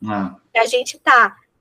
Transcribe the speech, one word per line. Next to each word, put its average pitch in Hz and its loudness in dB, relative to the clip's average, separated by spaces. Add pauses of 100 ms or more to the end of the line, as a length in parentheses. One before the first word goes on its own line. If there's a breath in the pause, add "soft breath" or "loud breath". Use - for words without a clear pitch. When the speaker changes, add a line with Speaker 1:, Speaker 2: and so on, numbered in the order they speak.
Speaker 1:
Ah. 196 -6 (180)
Speaker 2:
que 226 0
a 226 2
gente 247 -6
tá, 240 2 (260 soft breath)